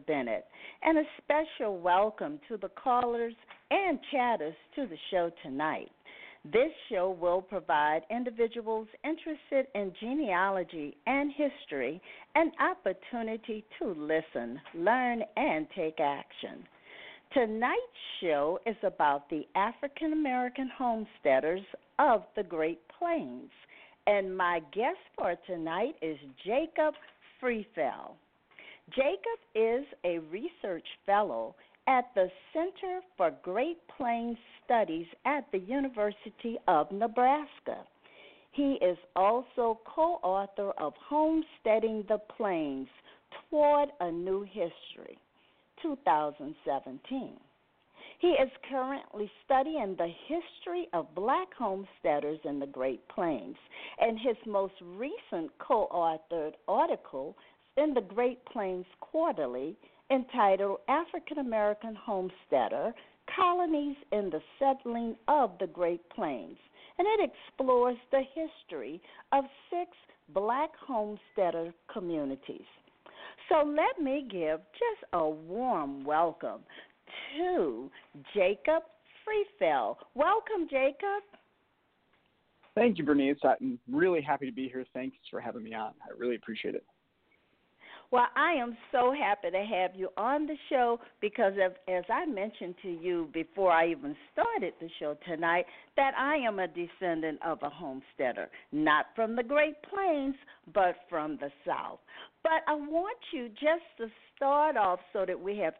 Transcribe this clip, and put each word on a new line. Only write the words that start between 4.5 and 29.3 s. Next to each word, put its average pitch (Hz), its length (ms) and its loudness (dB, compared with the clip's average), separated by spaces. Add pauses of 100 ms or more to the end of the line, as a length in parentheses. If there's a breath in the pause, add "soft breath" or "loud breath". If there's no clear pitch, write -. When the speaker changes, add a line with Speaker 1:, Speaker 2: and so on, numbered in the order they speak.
Speaker 1:
to 277 100 -4
the 165 100 -10 (140)
show 170 200 2 (120)
tonight. 143 480 -4 (600 loud breath)
This 262 200 4 (200)
show 190 300 0
will 180 220 2
provide 160 580 2 (100)
individuals 226 800 -2 (160)
interested 294 680 -2
in 202 260 -4
genealogy 190 960 0 (100)
and 277 260 0
history 170 680 -4 (340 loud breath)
an 320 260 4
opportunity 226 1040 -4 (140)
to 320 100 -2
listen, 151 720 -2 (160)
learn, 233 480 2 (140)
and 180 300 0 (100)
take 160 240 -2
action. - 640 -4 (680 loud breath)
Tonight's 240 420 2 (460)
show 156 440 2
is 214 160 -2
about 147 460 2
the 156 260 -4
African 277 600 -2
American 254 640 -2
homesteaders 185 840 0 (360)
of 240 260 6 (100)
the 214 80 -2
Great 165 380 -2 (180)
Plains, 170 520 -4 (560 loud breath)
and 190 280 2
my 175 260 2 (120)
guest 262 240 -2 (200)
for 180 200 -2 (100)
tonight 180 540 -4
is 160 160 -4 (280)
Jacob 311 500 0 (460)
Freefeld. 196 760 -4 (720 loud breath)
Jacob 339 500 -2 (160)